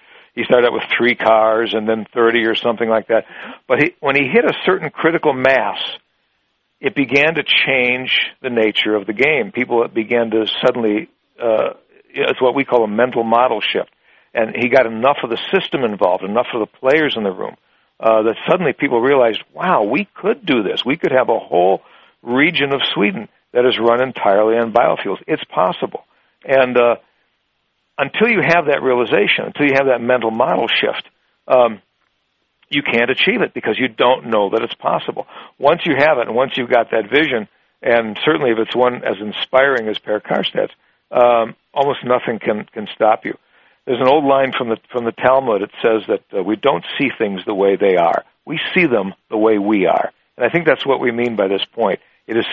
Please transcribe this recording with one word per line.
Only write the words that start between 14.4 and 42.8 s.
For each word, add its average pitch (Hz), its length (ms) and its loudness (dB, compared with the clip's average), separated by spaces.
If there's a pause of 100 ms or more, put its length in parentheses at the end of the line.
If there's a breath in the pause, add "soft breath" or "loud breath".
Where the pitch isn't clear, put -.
he 120 140 -2
got 131 160 6
enough 113 380 -2
of 127 60 -4
the 110 100 -4 (120)
system 175 320 -2
involved, 95 400 -2
enough 107 300 -2
of 123 60 -4
the - 200 -6
players 139 380 0
in 110 60 -4
the 98 80 -2
room, 101 240 -10 (440)
uh, 113 240 2
that 110 120 0 (120)
suddenly 165 260 0
people 131 280 -2
realized, 123 420 2 (100)
wow, 160 300 0
we 143 300 -2
could 226 320 -4
do 135 180 2
this. - 220 -4
We 135 120 -2
could - 140 -2
have 127 180 2
a 113 100 0
whole 180 420 0 (400 soft breath)
region 139 520 0
of 135 80 -2 (120)
Sweden 190 340 -2 (260)
that 123 120 2
is 117 140 2
run 117 220 2
entirely 110 560 2
on 117 140 -2
biofuels. 110 460 0 (100)
It's - 180 -4
possible. - 580 -4 (420)
And, 131 320 2
uh, 120 180 4 (1040)
until 190 320 0
you 208 120 0
have 156 260 2
that 143 140 0
realization, 131 640 0
until - 220 -2
you 139 80 2
have 135 120 2
that 123 120 2
mental 117 320 0
model 131 360 0
shift, - 420 -4 (380)
um, 120 340 4 (880)
you 143 120 -2
can't 117 280 0
achieve 131 320 0
it 143 120 -4
because 117 240 -4
you 123 120 -2
don't 123 380 0
know 104 240 0
that 110 100 0
it's 117 140 -8
possible. - 520 -6 (300 loud breath)
Once 160 280 2
you 151 120 0
have 147 200 4
it, 117 100 -2
and 113 80 -4
once 127 200 0
you've 123 140 -4
got 117 220 2
that 107 180 -2
vision, 127 380 0 (340)
and 113 420 0
certainly 151 280 2
if 110 60 0
it's 110 180 -4
one 123 280 0
as 107 160 -4
inspiring 120 720 0
as 104 100 -4
Per 107 220 -4
Karsted's, - 500 -4 (400)
um, 120 440 2 (180)
almost 139 320 -2
nothing 120 340 -2
can, 104 320 -4
can 107 240 -12